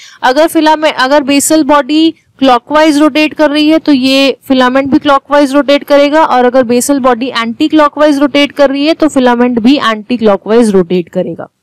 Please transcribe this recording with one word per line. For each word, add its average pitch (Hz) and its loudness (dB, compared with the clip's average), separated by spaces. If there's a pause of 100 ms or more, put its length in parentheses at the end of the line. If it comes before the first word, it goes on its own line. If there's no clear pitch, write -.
(220)
अगर 262 0
फिलामेंट, 311 0
अगर 277 0
basal 285 0
body 294 0 (240)
clockwise 285 0
rotate 302 0
कर 302 0
रही 302 0
है 320 2
तो 302 -2
ये 269 0 (120)
फिलामेंट 262 0
भी 311 2
clockwise 285 0
rotate 285 0
करेगा 285 2
और 247 0
अगर 247 2
basal 247 -2
body 247 -2
एंटी 233 -4
क्लॉकवाइज 302 0
rotate 285 0
कर 277 0
रही 277 -4
है 320 0
तो 320 0
फिलामेंट 247 0
भी 254 2
एंटी 220 -4
क्लॉकवाइज 214 0
rotate 180 -2
करेगा। 170 -8 (140)